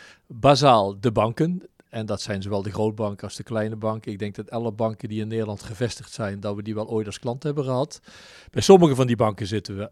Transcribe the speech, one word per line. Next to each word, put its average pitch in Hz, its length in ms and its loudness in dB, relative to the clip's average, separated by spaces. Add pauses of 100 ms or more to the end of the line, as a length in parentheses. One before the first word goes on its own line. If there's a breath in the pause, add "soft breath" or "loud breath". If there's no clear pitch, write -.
(280 loud breath)
bazaal 120 720 4
de 113 120 2
banken. 117 500 0 (280)
En 110 160 -8
dat 104 160 -6
zijn 101 200 -6
zowel 101 200 -4
de 101 100 -8
grootbanken 107 560 -4
als - 80 -14
de - 80 -12
kleine 110 320 -4
banken. 110 360 -6
Ik 101 80 -10
denk 101 160 -6
dat 104 160 -12
alle 117 200 -4
banken 110 380 -4
die 107 120 -4
in 107 60 -6
Nederland 110 360 -6
gevestigd - 480 -8
zijn, 101 280 -6
dat 104 160 -6
we 104 80 -10
die 107 100 -8
wel 107 140 -6
ooit 110 180 -2
als 101 140 -12
klant 123 240 -8
hebben 147 200 -4
gehad. 131 360 -2 (500 loud breath)
Bij 120 120 -2
sommige 170 340 10
van 127 120 2
die 120 80 2
banken 107 320 0
zitten 101 300 -6
we 104 140 -8